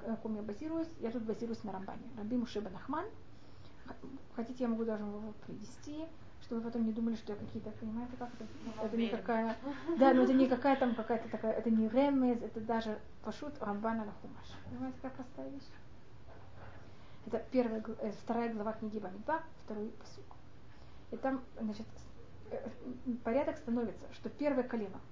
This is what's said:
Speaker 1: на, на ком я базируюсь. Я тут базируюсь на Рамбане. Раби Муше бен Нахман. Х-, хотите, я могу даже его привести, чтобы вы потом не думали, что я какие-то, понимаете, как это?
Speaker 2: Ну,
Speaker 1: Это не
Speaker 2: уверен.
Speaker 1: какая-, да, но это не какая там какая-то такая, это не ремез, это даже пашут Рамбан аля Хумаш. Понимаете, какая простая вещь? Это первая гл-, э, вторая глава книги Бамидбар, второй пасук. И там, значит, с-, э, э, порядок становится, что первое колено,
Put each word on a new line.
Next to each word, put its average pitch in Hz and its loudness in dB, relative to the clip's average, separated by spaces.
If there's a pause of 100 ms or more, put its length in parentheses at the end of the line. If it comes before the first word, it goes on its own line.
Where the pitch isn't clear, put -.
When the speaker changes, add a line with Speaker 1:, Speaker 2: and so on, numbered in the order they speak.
Speaker 1:
на, 226 -2
на 226 0
ком 220 -2
я 208 -2
базируюсь. 311 -2 (120)
Я 226 0
тут 233 0
базируюсь 220 -2
на 196 -4
Рамбане. 190 -6 (140)
Раби 214 0
Муше 226 0
бен 190 -4
Нахман. 302 -4 (800)
Х-, - -8 (400)
хотите, 247 -4
я 233 4
могу 226 2
даже 214 0
его 208 -4 (120)
привести, 294 -8 (360)
чтобы 226 -2
вы 233 -2
потом 233 2
не 220 4
думали, 226 2
что 214 -4
я 202 -6
какие-то, 214 -6
понимаете, 226 -4
как 240 -4
это? 226 -8 (200)
Speaker 2:
Ну, 220 -2
Speaker 1:
Это 220 0
не 226 6
Speaker 2:
уверен. 226 2
Speaker 1:
какая-, 226 2 (440)
да, 262 12
но 254 10
это 254 8
не 262 10
какая 262 6
там 247 4
какая-то 220 0
такая, 220 2
это 220 2
не 220 8
ремез, 254 6
это 220 -4
даже 226 0 (240)
пашут 294 -4
Рамбан 220 0
аля 208 -4
Хумаш. - -10 (220)
Понимаете, 254 -4
какая 262 -6
простая 269 -8
вещь? 277 -10 (1600)
Это 226 0
первая 226 4
гл-, 220 -4
э, 214 0
вторая 226 0
глава 214 0
книги 214 -4
Бамидбар, 214 -2 (200)
второй 214 -4 (120)
пасук. - -12 (880)
И 233 -2
там, 262 0 (180)
значит, 214 -2
с-, - -10
э, - -2
э, - -6 (120)
порядок 277 2
становится, 233 0
что - -6
первое 277 2
колено, 214 -4 (120)